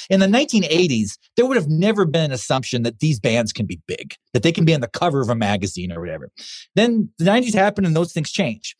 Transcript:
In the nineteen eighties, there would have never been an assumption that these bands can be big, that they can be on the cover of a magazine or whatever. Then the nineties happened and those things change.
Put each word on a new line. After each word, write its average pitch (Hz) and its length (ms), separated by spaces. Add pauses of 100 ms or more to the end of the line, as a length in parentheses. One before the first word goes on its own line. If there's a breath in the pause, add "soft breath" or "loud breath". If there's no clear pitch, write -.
In 190 120
the 190 80
nineteen 226 360
eighties, 143 540 (180)
there 240 80
would 262 120
have 170 100
never 190 380
been 160 220
an 139 60
assumption 127 520
that 117 160
these 151 180
bands 113 340
can 101 140
be 90 220
big, - 260 (180)
that 107 120
they 170 80
can 165 120
be 160 80
on 147 80
the 120 60
cover 143 340
of 113 80
a 120 60
magazine 98 560
or 82 80
whatever. 85 320 (460 loud breath)
Then 226 420
the 165 60
nineties 226 300
happened 202 340
and 156 80
those 170 160
things 151 180
change. 120 500